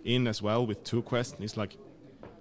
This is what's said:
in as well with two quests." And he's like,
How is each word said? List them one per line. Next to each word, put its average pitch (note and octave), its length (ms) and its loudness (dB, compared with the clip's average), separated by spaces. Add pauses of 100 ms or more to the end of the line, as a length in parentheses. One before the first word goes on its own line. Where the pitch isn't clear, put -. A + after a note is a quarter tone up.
in B2 220 4
as G#2+ 160 0
well A2+ 240 4
with G#2+ 180 -2
two A#2+ 180 2
quests." A#2+ 320 0
And - 80 -12
he's G#2+ 140 -6
like, G#2 200 -4 (640)